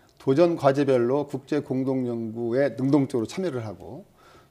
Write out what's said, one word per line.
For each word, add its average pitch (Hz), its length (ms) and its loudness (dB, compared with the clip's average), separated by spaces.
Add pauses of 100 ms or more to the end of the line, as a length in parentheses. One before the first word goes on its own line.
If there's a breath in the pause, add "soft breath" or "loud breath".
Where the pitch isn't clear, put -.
(180 soft breath)
도전 165 380 4
과제별로 135 720 2
국제 143 320 -4
공동연구에 123 1120 -2
능동적으로 131 560 0
참여를 135 400 -6
하고, 104 380 -14 (460 soft breath)